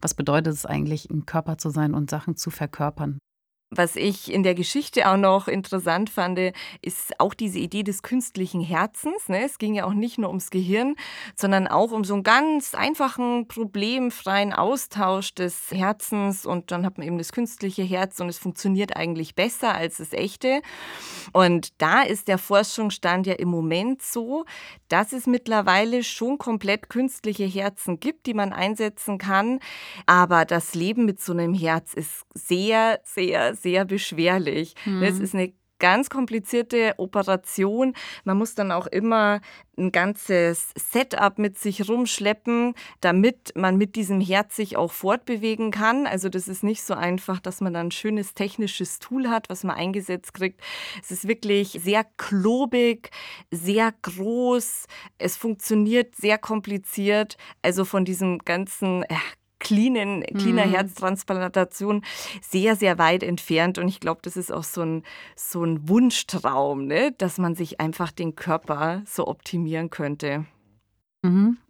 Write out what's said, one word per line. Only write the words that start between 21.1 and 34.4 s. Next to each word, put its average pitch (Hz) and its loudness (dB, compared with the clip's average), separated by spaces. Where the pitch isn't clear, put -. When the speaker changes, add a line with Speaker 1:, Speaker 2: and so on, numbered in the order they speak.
Speaker 2:
Und 175 4
da 180 6
ist 202 -2
der 190 2
Forschungsstand 196 2
ja 190 0
im 175 -2
Moment 175 0
so, 254 -4
dass 190 2
es 254 -6
mittlerweile 226 2
schon 247 -2
komplett 208 -2
künstliche 214 -2
Herzen 196 -4
gibt, - -6
die 240 -2
man 202 0
einsetzen 208 -2
kann. 196 0
Aber 175 8
das 170 -2
Leben 214 2
mit 196 0
so - -4
einem 170 2
Herz 165 0
ist - -8
sehr, 220 2
sehr, 175 0
sehr 185 2
beschwerlich. 175 0